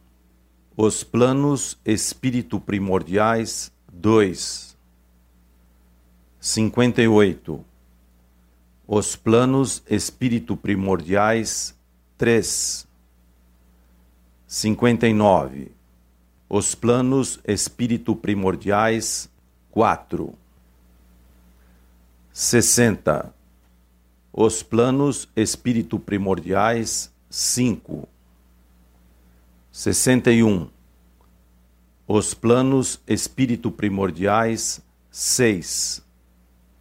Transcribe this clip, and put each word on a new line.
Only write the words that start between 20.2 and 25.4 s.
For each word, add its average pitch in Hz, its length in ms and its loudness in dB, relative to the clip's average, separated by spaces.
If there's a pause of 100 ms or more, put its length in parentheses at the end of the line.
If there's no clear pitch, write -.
Sessenta. 110 1040 0 (960)
Os 110 300 2
planos 131 720 0
espírito 113 640 -2